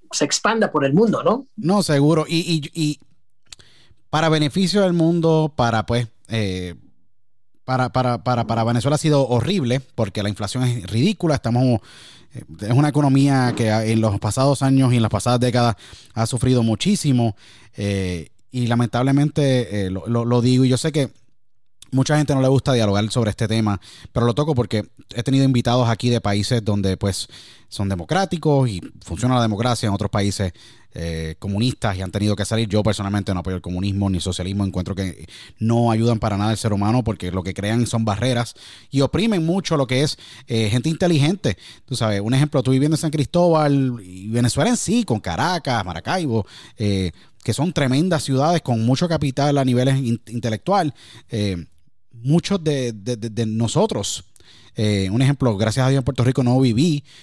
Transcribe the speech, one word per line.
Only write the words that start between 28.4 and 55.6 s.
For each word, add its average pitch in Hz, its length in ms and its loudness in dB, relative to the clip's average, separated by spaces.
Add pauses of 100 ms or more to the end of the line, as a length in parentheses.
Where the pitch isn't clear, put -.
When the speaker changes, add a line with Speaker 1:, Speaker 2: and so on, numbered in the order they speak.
Speaker 2:
y 92 120 -6 (240)
funciona 123 320 -2
la 120 60 2
democracia, 113 440 0
en 101 80 0
otros 101 160 -4
países, 101 420 -2 (400)
eh, 80 460 -8
comunistas 104 580 -2
y 92 60 -6
han 92 80 -6
tenido 101 240 0
que 98 100 -4
salir. 113 240 -2
Yo 104 140 0
personalmente 101 500 -2
no 90 60 -2
apoyo 92 160 -6
el 90 80 -8
comunismo 98 480 -2
ni 92 60 0
el 85 60 -2
socialismo, 95 420 -2
encuentro 92 320 -4
que 92 320 -8 (320)
no 117 320 2
ayudan 117 260 2
para 104 180 -2
nada 101 140 0
al 110 60 0
ser 107 160 -2
humano 107 320 0
porque 95 260 -4
lo 90 140 -4
que 92 100 -6
crean 110 320 0
son 113 180 -2
barreras 117 500 -2 (360)
y 135 100 0
oprimen 165 460 0
mucho 170 300 0
lo 139 100 0
que 131 160 0
es, - 160 -2 (300)
eh, 113 200 0
gente 123 200 0
inteligente. 160 680 2 (280)
Tú 131 100 -6
sabes, 107 260 0
un 110 140 -2
ejemplo, 143 300 2
tú 131 80 2
viviendo 143 240 2
en - 40 -2
San 156 120 -2
Cristóbal 147 880 2
y 92 280 -14
Venezuela 123 380 0
en 247 80 2
sí, 226 280 0
con 110 160 -2
Caracas, 120 640 -2
Maracaibo, 113 600 -4 (320)
eh, 95 360 -2 (320)
que 113 80 -2
son 156 200 -2
tremendas 147 520 0
ciudades 147 360 0
con 113 240 -2
mucho 135 240 2
capital 147 500 0
a 135 60 2
niveles 131 320 2
in-, 117 300 -2
intelectual, 120 640 -2 (380)
eh, 98 360 -4 (440)
muchos 151 540 -2
de, 135 280 -2
de, 110 240 -6
de, 110 140 -8
de 110 160 -4
nosotros, 113 800 -2 (500)
eh, 104 380 0
un 120 100 2
ejemplo, 131 340 2
gracias 110 300 0